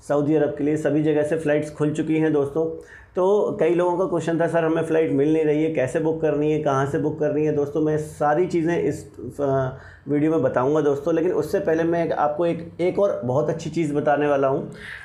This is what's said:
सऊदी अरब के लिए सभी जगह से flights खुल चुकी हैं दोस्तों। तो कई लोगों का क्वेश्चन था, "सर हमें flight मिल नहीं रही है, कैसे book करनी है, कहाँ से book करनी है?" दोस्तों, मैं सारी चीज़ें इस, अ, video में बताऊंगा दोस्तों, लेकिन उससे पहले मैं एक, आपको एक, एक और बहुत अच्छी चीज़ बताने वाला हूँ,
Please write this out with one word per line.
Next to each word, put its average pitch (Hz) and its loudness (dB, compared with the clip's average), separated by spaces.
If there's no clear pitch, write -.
सऊदी 147 2
अरब 143 2
के 143 -2
लिए 151 0
सभी 151 0
जगह 151 2
से 156 -2
flights 147 0
खुल 151 -2
चुकी 156 -2
हैं 156 2
दोस्तों। 160 -2
तो 190 2
कई 170 2
लोगों 175 2
का 190 0
क्वेश्चन 165 0
था, 170 2
"सर 165 2
हमें 160 2
flight 160 2
मिल 143 4
नहीं 160 2
रही 151 2
है, 160 0
कैसे 147 0
book 160 0
करनी 151 2
है, 151 0
कहाँ 139 0
से 165 -2
book 147 -2
करनी 151 0
है?" 151 0
दोस्तों, 143 -2
मैं 151 0
सारी 151 0
चीज़ें 170 0
इस, - -4
अ, 135 -2
video 147 2
में 160 2
बताऊंगा 131 2
दोस्तों, 147 0
लेकिन 165 2
उससे 170 -2
पहले 160 0
मैं 165 0
एक, - -2
आपको 151 0
एक, - -4
एक 180 0
और 202 2
बहुत 139 0
अच्छी 160 -6
चीज़ 156 -2
बताने 147 0
वाला 139 2
हूँ, 156 -2